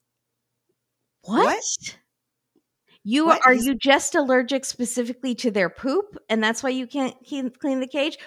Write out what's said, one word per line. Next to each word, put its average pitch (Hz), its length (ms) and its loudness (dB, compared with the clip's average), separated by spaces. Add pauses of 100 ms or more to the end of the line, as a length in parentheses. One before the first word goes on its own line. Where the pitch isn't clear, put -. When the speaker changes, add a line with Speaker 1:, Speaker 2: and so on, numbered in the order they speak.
(1200)
Speaker 1:
What? 247 220 0
Speaker 2:
What? - 540 -4 (1080)
Speaker 1:
You, 277 220 2
Speaker 2:
What? 339 200 4
Speaker 1:
are 254 80 8
Speaker 2:
He's 240 120 0
Speaker 1:
you 277 100 0
just 277 380 2
allergic 262 500 0
specifically 247 720 -6
to 247 140 -2
their 190 200 2
poop, 311 460 -4 (120)
and 220 140 0
that's 220 200 0
why 269 80 -2
you 254 160 -4
can't 262 280 -4 (120)
clean, 262 240 -6
clean 269 300 -4
the 262 60 -4
cage? 285 400 -4